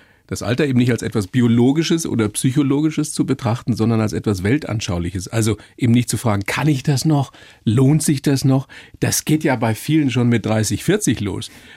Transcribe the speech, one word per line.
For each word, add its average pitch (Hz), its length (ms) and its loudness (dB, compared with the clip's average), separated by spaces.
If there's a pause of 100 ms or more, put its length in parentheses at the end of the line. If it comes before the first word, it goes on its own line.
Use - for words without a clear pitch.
(280)
Das - 140 -8
Alter 123 240 0
eben 127 140 0
nicht 123 100 2
als 117 120 -2
etwas 104 260 -4
Biologisches 131 760 2
oder 110 240 0
Psychologisches 143 840 0
zu - 140 -2
betrachten, 120 500 -2
sondern 110 240 2
als 110 120 0
etwas 92 300 -2
Weltanschauliches. 98 840 -2
Also 101 280 0 (200)
eben 120 160 2
nicht 120 160 2
zu - 80 -4
fragen, 101 300 -2
„Kann 131 200 -4
ich 143 160 0
das 139 220 0
noch? 147 260 2 (340)
Lohnt 131 380 4
sich 143 200 0
das 135 220 0
noch?“ 135 220 2 (320)
Das - 260 -2
geht 156 200 0
ja 143 100 2
bei 113 220 0
vielen 147 340 0
schon 120 180 2
mit 117 160 2
dreißig, 107 380 -2
vierzig 165 380 0
los. 101 280 -6 (280)